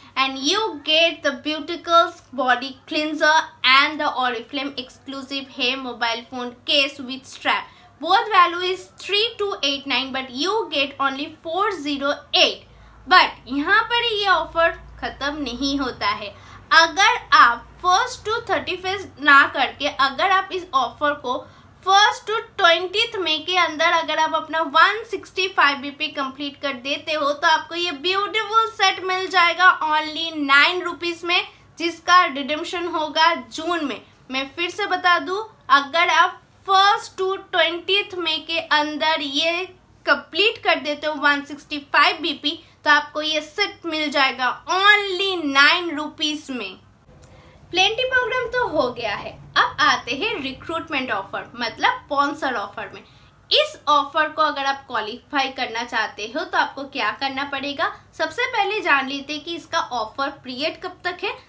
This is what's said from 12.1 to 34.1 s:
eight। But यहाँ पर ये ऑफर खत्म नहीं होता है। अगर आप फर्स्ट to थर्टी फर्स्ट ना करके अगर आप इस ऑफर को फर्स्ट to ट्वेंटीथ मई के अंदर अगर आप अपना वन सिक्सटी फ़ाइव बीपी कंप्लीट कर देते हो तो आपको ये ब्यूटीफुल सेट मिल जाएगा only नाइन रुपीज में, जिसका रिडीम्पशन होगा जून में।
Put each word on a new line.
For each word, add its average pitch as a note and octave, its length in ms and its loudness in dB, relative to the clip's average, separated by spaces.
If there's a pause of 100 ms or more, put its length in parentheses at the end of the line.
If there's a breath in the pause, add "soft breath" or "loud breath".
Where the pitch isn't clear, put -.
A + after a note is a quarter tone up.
eight। C#4 340 2 (380 soft breath)
But E4 400 4
यहाँ D#4 420 2
पर A#4 240 0
ये G4+ 160 -2
ऑफर E4 500 2 (220)
खत्म C4+ 420 -6
नहीं C#4 360 -2
होता A#3 320 -2
है। A3 240 -6 (480 loud breath)
अगर G4 360 4 (140)
आप B3 340 6 (160)
फर्स्ट G4+ 460 0
to A#4 120 -2 (100)
थर्टी D#4 260 -2
फर्स्ट F#4 460 -8
ना C#4+ 200 8 (140)
करके C#4 320 -2
अगर C4+ 420 0
आप F#4+ 220 2
इस F4+ 220 -8
ऑफर C4+ 400 0 (100)
को B3 200 -4 (420 loud breath)
फर्स्ट G4+ 440 4
to A4 60 0 (220)
ट्वेंटीथ F#4 640 2
मई D#4 240 -2
के F4+ 120 -2
अंदर E4 340 2
अगर D#4 260 0
आप D#4 160 0
अपना D#4 260 -2 (140)
वन G4 360 4
सिक्सटी F#4+ 360 -4 (100)
फ़ाइव C#4+ 220 4
बीपी C#4+ 280 -8 (120)
कंप्लीट C#4 420 -8
कर C#4 120 -4 (120)
देते D4+ 280 -4
हो D4 200 0
तो D4 160 0
आपको D#4+ 260 0
ये F4 160 -2 (160)
ब्यूटीफुल G#4 720 0
सेट F#4+ 280 2
मिल F#4 260 -2
जाएगा F4 380 4 (200)
only D#4 480 -2
नाइन D4 460 4
रुपीज E4+ 420 -6
में, F4+ 220 0 (320 loud breath)
जिसका F4 460 4
रिडीम्पशन D#4+ 720 -4
होगा D#4 400 2
जून D#4+ 500 -6
में। G#3+ 160 -6 (300 soft breath)